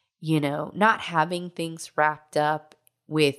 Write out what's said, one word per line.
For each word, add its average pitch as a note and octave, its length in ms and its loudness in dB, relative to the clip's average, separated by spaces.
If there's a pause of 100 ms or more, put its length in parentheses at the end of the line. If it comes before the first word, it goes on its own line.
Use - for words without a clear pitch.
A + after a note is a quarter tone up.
(200)
you D#3 220 0
know, D3 340 -4
not G#3+ 240 2
having F3 500 -2
things E3 460 -10
wrapped D3+ 400 -2
up D3+ 400 -2 (320)
with D3+ 320 2